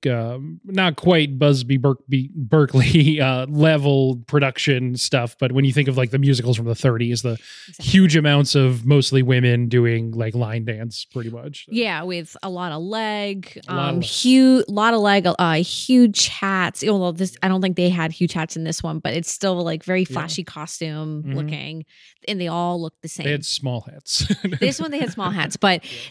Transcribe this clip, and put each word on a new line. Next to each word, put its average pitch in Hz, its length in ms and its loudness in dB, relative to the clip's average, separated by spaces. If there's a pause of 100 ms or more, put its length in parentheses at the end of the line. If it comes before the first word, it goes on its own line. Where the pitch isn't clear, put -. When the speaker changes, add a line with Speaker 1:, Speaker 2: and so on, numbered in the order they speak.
Speaker 1:
um, 127 560 -6
not 190 340 0
quite 151 420 2
Busby 135 400 4
Berk-, 131 260 0 (300)
Berkeley, 147 840 4
<laughs> - 20 2
uh, 131 240 0
level 143 720 2 (100)
production 131 720 0
stuff, 120 420 -2
but 123 120 0
when 139 120 2
you 135 80 4
think 139 160 2
of, 127 80 0
like, 127 140 0
the 135 80 0
musicals 123 400 2
from 117 80 -4
the 117 80 -2
thirties, 120 480 0
the 117 160 -4 (300)
Speaker 2:
Exactly. - 180 -18
Speaker 1:
huge 190 300 6
amounts 143 380 4
of 127 300 2
mostly 135 380 4
women 123 480 2
doing, 117 400 0
like, 113 240 -4
line 113 320 -4
dance, 113 400 -10
pretty 113 240 -10
much. 131 400 -16
Speaker 2:
Yeah, 214 320 -4
with 175 400 -10
a 190 80 -10
lot 180 220 -8
of 156 100 -8
leg, 208 760 -8 (100)
Speaker 1:
A 180 60 -6
lot 139 100 -2
of 143 100 -2
Speaker 2:
um, 175 60 -2
Speaker 1:
leg. - 100 -2
Speaker 2:
hu-, 262 580 6
lot 208 240 0
of 226 80 2
leg, 202 260 4
uh, 165 360 2
huge 240 680 4
hats. 190 580 -4
Although 190 260 2
this, 180 300 -4
I 190 60 0
don't 190 140 2
think 185 140 -2
they 180 120 2
had 165 240 0
huge 175 220 0
hats 165 200 -6
in 160 100 -6
this 160 180 -6
one, 160 160 -6
but 127 160 -6
it's 165 180 -6
still, 180 320 -2
like, 160 180 -6
very 185 200 -2
Speaker 1:
Yeah. 165 100 -4
Speaker 2:
flashy 160 320 -6
costume 156 760 -10
Speaker 1:
Mm-hmm. 139 100 -8
Speaker 2:
looking, 151 520 -8 (440)
and 202 100 -6
they 175 100 -4
all 175 340 -4
look 160 180 -10
the 165 80 -14
same. 156 160 -10
Speaker 1:
They 143 60 -2
had 147 160 -4
small 127 360 -6
hats. - 440 -6 (180)
<laughs> 180 160 -4
Speaker 2:
This 262 200 0
one, 320 100 -6
they 285 80 -6
had 277 140 -4
small 190 180 -6
hats, 175 260 -6
but 185 280 0
Speaker 1:
Yeah. - 60 -16 (200)